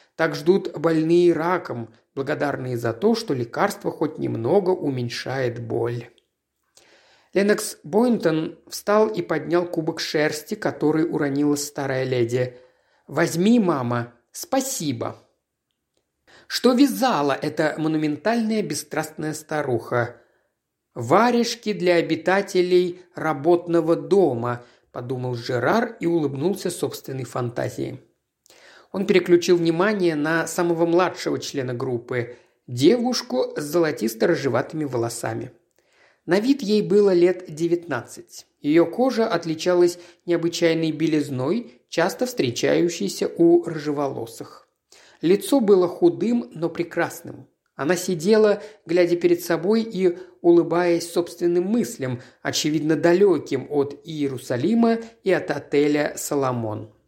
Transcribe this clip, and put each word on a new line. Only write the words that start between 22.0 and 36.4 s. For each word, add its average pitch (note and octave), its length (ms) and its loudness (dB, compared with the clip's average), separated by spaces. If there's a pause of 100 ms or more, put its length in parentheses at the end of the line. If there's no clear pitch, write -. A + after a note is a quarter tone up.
работного E3 800 0
дома», C3 720 0 (260)
подумал B2 440 -6
Жерар C3 680 0
и E3+ 40 -2
улыбнулся E3+ 640 -2
собственной C3+ 540 -6
фантазии. B2 800 -6 (880)
Он G3 140 -4
переключил F3 520 4
внимание E3+ 580 2
на D#3+ 320 0
самого E3+ 380 0
младшего E3+ 540 0
члена B2+ 340 -6
группы, A#2+ 600 -6 (320)
девушку A#3 880 0
с D3+ 80 -6
золотисто-рыжеватыми D3+ 1200 -2
волосами. A#2+ 680 -6 (720)
На F3 140 2
вид C4 220 0